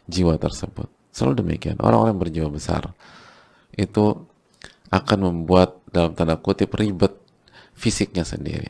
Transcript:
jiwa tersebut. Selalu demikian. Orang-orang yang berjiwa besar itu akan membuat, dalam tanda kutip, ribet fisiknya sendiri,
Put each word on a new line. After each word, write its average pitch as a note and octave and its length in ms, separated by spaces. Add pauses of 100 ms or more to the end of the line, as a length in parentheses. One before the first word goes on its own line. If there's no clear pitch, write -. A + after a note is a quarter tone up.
jiwa E2+ 280
tersebut. - 520 (280)
Selalu A#2+ 320
demikian. - 320
Orang-orang A2 360
yang F2 80
berjiwa D#2+ 280
besar D#2 400 (800)
itu G#2 560 (640)
akan G2 280 (120)
membuat, F2 480 (160)
dalam E2+ 160
tanda D#2+ 240
kutip, - 400
ribet G2 400 (560)
fisiknya - 560
sendiri, D2 420